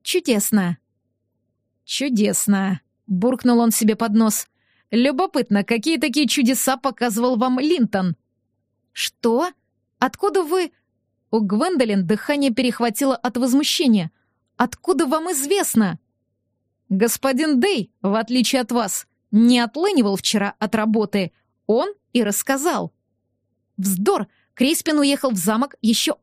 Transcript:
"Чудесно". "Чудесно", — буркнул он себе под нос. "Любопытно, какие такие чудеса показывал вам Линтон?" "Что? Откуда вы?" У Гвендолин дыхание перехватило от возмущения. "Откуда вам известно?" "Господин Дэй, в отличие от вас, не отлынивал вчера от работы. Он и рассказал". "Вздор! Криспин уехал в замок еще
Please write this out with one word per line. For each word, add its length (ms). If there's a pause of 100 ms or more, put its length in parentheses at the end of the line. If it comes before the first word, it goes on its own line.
"Чудесно". 760 (1080)
"Чудесно", — 960 (260)
буркнул 540
он 100
себе 240
под 200
нос. 340 (420)
"Любопытно, 720
какие 360
такие 280
чудеса 500
показывал 600
вам 240
Линтон?" 560 (760)
"Что? 640 (480)
Откуда 420
вы?" 300 (580)
У 80
Гвендолин 640
дыхание 460
перехватило 640
от 220
возмущения. 760 (460)
"Откуда 500
вам 240
известно?" 720 (880)
"Господин 720
Дэй, 320 (100)
в 140
отличие 460
от 100
вас, 340 (240)
не 300
отлынивал 560
вчера 420
от 160
работы. 560 (380)
Он 260 (180)
и 120
рассказал". 680 (840)
"Вздор! 500 (280)
Криспин 440
уехал 320
в 60
замок 440
еще 420